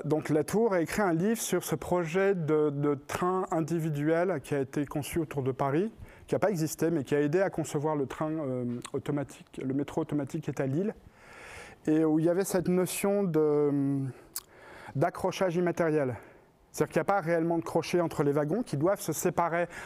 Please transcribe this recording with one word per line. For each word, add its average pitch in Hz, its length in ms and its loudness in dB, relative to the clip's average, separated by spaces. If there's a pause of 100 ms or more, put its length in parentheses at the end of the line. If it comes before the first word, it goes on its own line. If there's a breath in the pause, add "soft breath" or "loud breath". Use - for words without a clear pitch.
donc 151 240 0
Latour 196 440 2
a 175 80 4
écrit 160 200 -2
un 185 120 2
livre 208 280 0
sur 175 220 -2
ce - 120 -4
projet 180 580 0
de, 151 360 2
de 143 260 0
train 185 560 -2
individuel 165 920 0
qui - 140 -4
a 143 40 2
été 139 260 -2
conçu - 340 -4
autour 143 240 -4
de 131 80 0
Paris, 147 400 0 (360 loud breath)
qui - 80 0
n'a 123 40 0
pas 185 100 4
existé, 160 420 0
mais 151 120 0
qui 147 120 0
a 147 60 4
aidé 151 200 2
à 185 80 2
concevoir 151 460 -2
le 143 100 -2
train, 156 240 -4
euh, 127 500 -4 (140)
automatique, - 720 -6
le 135 100 -2
métro 143 280 -2
automatique 151 420 -4
qui - 80 -6
est 143 100 -4
à 139 60 0
Lille, 170 260 -2 (920 loud breath)
et 156 180 6
où 156 140 4
il 156 60 4
y 170 40 6
avait 180 140 2
cette 180 240 0
notion 190 560 2
de, 147 760 2 (920 loud breath)
d'accrochage 175 600 0
immatériel. 160 600 2 (580 loud breath)
C'est-à-dire - 200 0
qu'il 170 60 0
n'y - 20 4
a 143 40 -4
pas 196 160 2
réellement 170 360 0
de 160 60 -2
crochet - 380 0
entre 160 220 0
les 143 100 2
wagons, 151 280 0
qui - 140 -6
doivent 180 240 0
se - 140 -4
séparer 170 540 0 (180 loud breath)